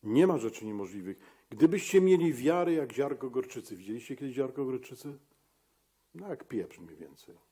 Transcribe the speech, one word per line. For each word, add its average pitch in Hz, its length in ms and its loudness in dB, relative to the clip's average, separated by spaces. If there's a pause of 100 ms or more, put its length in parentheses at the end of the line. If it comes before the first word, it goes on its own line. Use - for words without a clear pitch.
Nie 120 240 4
ma 170 120 4
rzeczy 110 280 -6
niemożliwych. 98 840 -10
Gdybyście 165 500 4
mieli 180 320 6
wiarę 170 400 2
jak 139 200 0
ziarnko 135 380 -2
gorczycy. 123 460 -6
Widzieliście 110 400 -10
kiedyś 131 180 -8
ziarnko 135 300 -2
gorczycy? 131 540 -8 (960)
No, 185 140 -14
jak - 200 -10
pieprz 95 300 -6
mniej 82 180 -20
więcej. 78 380 -20 (160)